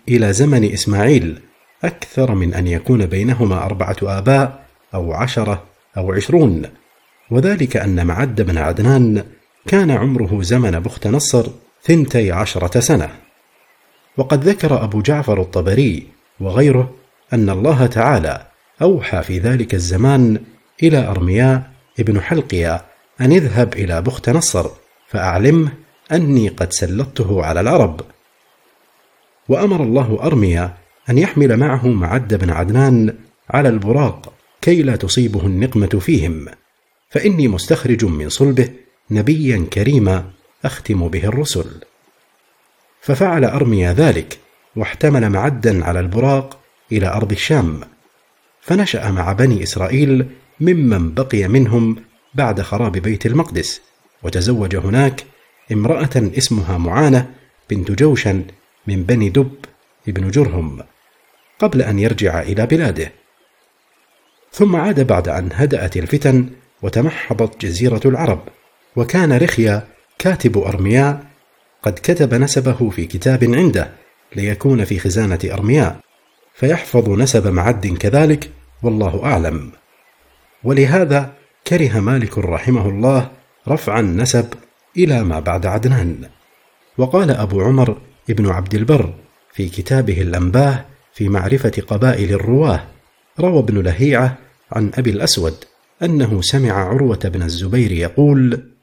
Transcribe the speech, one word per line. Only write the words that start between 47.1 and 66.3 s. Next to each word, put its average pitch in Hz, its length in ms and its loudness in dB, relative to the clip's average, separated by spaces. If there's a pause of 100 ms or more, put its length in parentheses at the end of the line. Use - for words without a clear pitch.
الشام، 92 480 -2 (800)
فنشأ 143 500 -2
مع 92 220 -2
بني 107 300 2
إسرائيل 127 640 0 (340)
ممن 120 540 2
بقي 101 340 -2
منهم 113 480 2 (380)
بعد 110 280 -2
خراب 104 300 -4
بيت 101 340 -4
المقدس، 110 540 -4 (420)
وتزوج 95 540 -2
هناك 127 480 0 (480)
امرأة 123 440 0
اسمها 95 640 -2
معانة 127 520 2 (400)
بنت 101 200 -4
جوشن 101 540 0 (420)
من 95 160 -2
بني 107 260 0
دب 131 240 0 (560)
ابن 95 220 -2
جرهم، 82 500 -2 (800)
قبل 175 240 0
أن 101 160 -2
يرجع 98 440 0
إلى 95 240 -4
بلاده. 113 460 -2 (1400)
ثم 190 240 2
عاد 156 300 0
بعد 90 220 0
أن 87 240 -4
هدأت 135 440 -2
الفتن 131 540 0 (320)